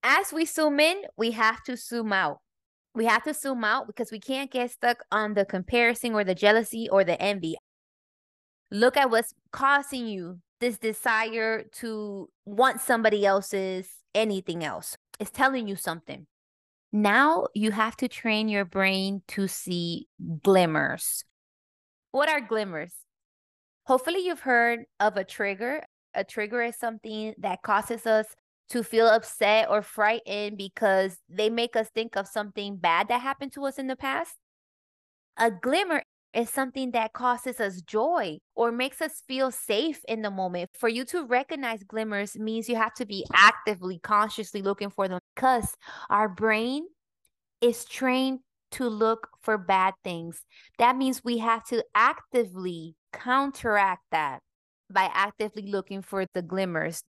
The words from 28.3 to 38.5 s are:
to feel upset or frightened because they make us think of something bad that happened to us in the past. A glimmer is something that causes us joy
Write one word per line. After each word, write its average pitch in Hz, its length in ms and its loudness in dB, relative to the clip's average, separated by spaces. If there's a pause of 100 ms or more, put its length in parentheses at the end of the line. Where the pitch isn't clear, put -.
to 240 120 0
feel 226 240 4
upset 220 640 4
or 208 140 2
frightened 208 720 -2
because 190 640 0 (100)
they 214 220 0
make 233 260 -2
us 220 180 0
think 226 220 -4
of 196 100 -4
something 202 500 -8
bad 175 320 2
that 240 120 0
happened 269 320 -6
to 277 120 -10
us 269 140 -4
in 269 100 -6
the 262 80 -4
past. 269 400 -6 (1000)
A 233 140 2
glimmer 294 520 0 (300)
is 233 180 -2
something 262 420 -4
that 226 200 -2
causes 240 480 -2
us 196 220 -4
joy 220 560 0 (160)